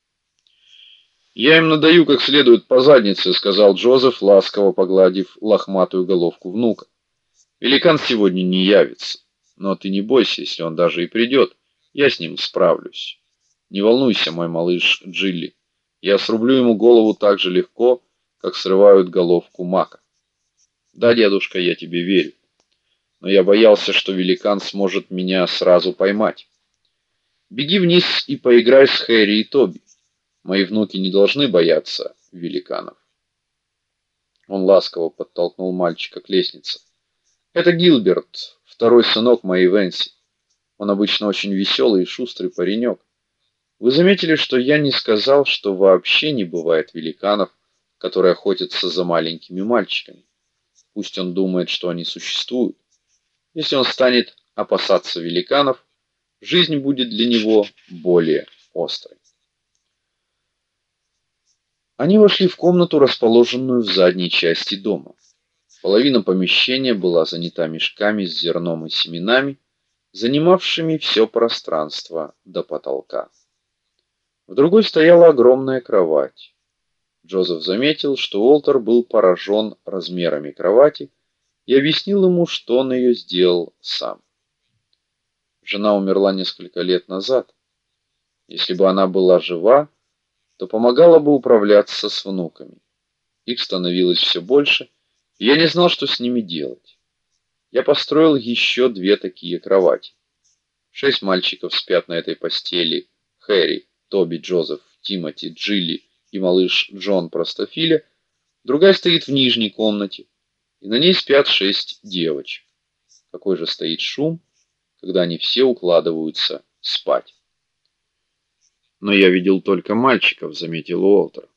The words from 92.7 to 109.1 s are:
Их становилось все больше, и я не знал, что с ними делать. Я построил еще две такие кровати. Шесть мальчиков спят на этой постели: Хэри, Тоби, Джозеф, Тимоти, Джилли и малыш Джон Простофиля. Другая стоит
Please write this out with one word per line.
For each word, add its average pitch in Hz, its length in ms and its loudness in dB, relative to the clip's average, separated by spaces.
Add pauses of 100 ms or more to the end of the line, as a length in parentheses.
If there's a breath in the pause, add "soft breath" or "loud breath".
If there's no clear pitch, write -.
Их 120 160 -8
становилось 90 580 -2
все - 220 -2
больше, 139 500 0 (480)
и 104 80 -4
я 139 100 4
не 165 100 2
знал, 170 220 0
что 151 180 -4
с - 120 -6
ними 120 220 -4
делать. 78 580 -12 (720)
Я 123 120 -2
построил 147 540 2
еще 120 520 -2
две 101 280 0
такие 92 440 -10
кровати. 95 540 0 (760)
Шесть - 320 -4
мальчиков 92 520 -6
спят - 340 -4
на 87 60 -8
этой 82 220 -8
постели: 82 720 -6 (300)
Хэри, 82 480 -2 (220)
Тоби, 85 300 -4
Джозеф, 78 420 -6 (220)
Тимоти, 85 480 -10
Джилли 85 540 -6 (260)
и 101 80 -12
малыш 92 540 0
Джон 95 360 -4
Простофиля. 156 760 -4 (600)
Другая 160 300 4
стоит 170 320 -2